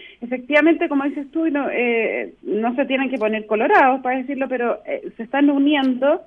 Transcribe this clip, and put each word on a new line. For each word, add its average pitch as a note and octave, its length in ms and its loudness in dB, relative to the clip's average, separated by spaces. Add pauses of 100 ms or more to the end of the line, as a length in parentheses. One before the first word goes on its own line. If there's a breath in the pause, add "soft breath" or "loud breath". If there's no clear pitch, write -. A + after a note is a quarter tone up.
(200 loud breath)
Efectivamente, D4 680 2
como C#4 160 -2
dices C#4+ 260 -6
tú, D#4+ 180 -2
no, C#4 220 -2
eh, A3 600 -2 (100)
no A3+ 320 -2
se C4+ 120 0
tienen C4+ 240 -2
que C4 80 -4
poner G#3+ 280 -2
colorados C4+ 560 2
para B3+ 160 -2
decirlo, C4 300 -6
pero, A#3+ 380 -2
eh, - 300 -8
se A#3 60 -10
están C#4 280 2
uniendo C#4 760 2